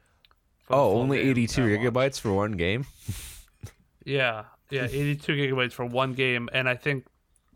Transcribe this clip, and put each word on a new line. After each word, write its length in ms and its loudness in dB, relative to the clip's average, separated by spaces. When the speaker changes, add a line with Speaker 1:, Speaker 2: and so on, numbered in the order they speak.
Speaker 1:
For 120 -2
Speaker 2:
Oh, 180 4
Speaker 1:
full 80 4
Speaker 2:
only 180 0
Speaker 1:
game 120 2
Speaker 2:
eighty-two 340 2
Speaker 1:
at 180 4
launch. 120 0
Speaker 2:
gigabytes 260 0
for 120 0
one 200 2
game? 340 -2
<laughs> 960 -16
Speaker 1:
Yeah, 400 0
yeah, 140 -2
eighty-two 500 -2
gigabytes 380 0
for 120 -6
one 280 0
game, 400 0
and 160 0
I 80 0
think, 300 -2